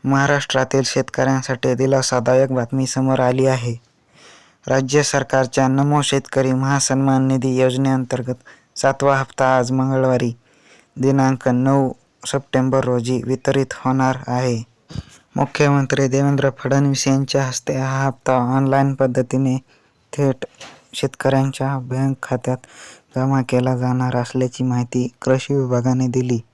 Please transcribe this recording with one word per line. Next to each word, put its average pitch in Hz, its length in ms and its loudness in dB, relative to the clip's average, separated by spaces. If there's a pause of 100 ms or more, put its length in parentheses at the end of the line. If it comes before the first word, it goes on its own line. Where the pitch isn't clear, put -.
महाराष्ट्रातील 139 800 0
शेतकऱ्यांसाठी 131 880 -2
दिलासादायक 131 760 0
बातमी 131 360 -2
समोर 131 320 0
आली 127 260 2
आहे. 120 300 -2 (920)
राज्य 135 360 2
सरकारच्या 135 640 0
नमो 143 340 2
शेतकरी 131 520 0
महासन्मान 135 760 0
निधी 131 300 0
योजनेअंतर्गत 127 920 0 (260)
सातवा 135 420 2
हप्ता 131 400 0
आज 123 140 0
मंगळवारी 131 640 0 (640)
दिनांक 135 500 2
नऊ 131 420 2 (340)
सप्टेंबर 131 640 0
रोजी 123 400 0
वितरित 131 500 -2
होणार 131 420 0 (100)
आहे. 123 300 -2 (800)
मुख्यमंत्री 143 720 2
देवेंद्र 139 420 2 (100)
फडणवीस 139 480 0
यांच्या 135 360 0
हस्ते 131 300 -6
हा 135 320 -2
हप्ता 131 280 -2 (220)
ऑनलाइन 135 380 2
पद्धतीने 131 640 0 (560)
थेट 139 320 -2 (480)
शेतकऱ्यांच्या 135 880 -2
बँक 131 420 -2
खात्यात 127 460 -4 (480)
जमा 135 260 0
केला 127 360 0
जाणार 127 380 -2
असल्याची 127 480 -2
माहिती 123 440 -2 (140)
कृषी 131 320 0
विभागाने 127 540 0
दिली. 123 320 -2 (140)